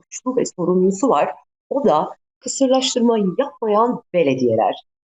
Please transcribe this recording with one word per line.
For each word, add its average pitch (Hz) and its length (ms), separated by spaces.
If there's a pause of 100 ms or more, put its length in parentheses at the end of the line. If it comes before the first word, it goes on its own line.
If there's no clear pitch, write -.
suçlu - 360
ve - 100
sorumlusu 185 600
var. 156 220 (400)
O 254 140
da 165 260 (300)
kısırlaştırma 254 760 (200)
yapmayan 226 640 (100)
belediyeler. 127 600 (360)